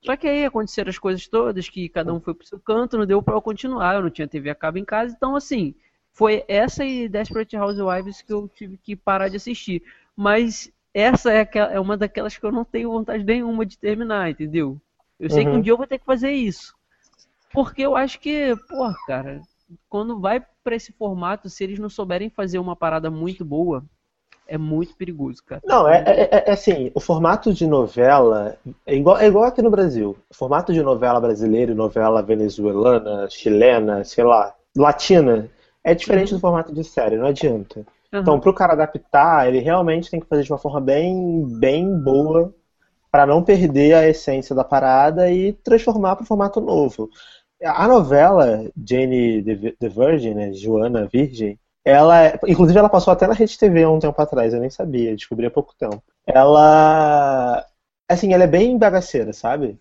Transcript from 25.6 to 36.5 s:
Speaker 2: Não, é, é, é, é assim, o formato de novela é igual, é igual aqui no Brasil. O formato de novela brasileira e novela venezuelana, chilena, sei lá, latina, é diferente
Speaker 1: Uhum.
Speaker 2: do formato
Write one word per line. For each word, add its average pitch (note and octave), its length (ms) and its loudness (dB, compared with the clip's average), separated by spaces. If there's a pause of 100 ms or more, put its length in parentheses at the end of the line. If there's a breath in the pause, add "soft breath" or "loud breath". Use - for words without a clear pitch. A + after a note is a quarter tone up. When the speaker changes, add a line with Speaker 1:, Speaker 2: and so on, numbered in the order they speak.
Speaker 2:
Não, G#3 240 2
é, E3 180 4
é, - 180 4
é, G3 240 4
é G#3 40 2
assim, E3 420 -2
o - 60 -4
formato F3 540 0
de E3 120 -2
novela A#2+ 920 2 (280)
é C#3+ 100 -2
igual, E3 220 4
é G#3+ 100 4
igual G#3 180 4
aqui B3 160 -2
no A3+ 100 4
Brasil. B2 460 -2 (120)
O - 40 -20
formato D3 400 -2
de D#3+ 100 2
novela B2 380 0
brasileira A2+ 500 0
e A2 40 -2
novela A2 460 0
venezuelana, G#2 1080 -2
chilena, G#2+ 720 2
sei - 200 -4
lá, A2 300 2 (220)
latina, C#3 720 2 (340)
é E3 100 2
diferente G3 400 -2
Speaker 1:
Uhum. F#3 40 -4
Speaker 2:
do F3+ 40 -6
formato E3+ 320 -2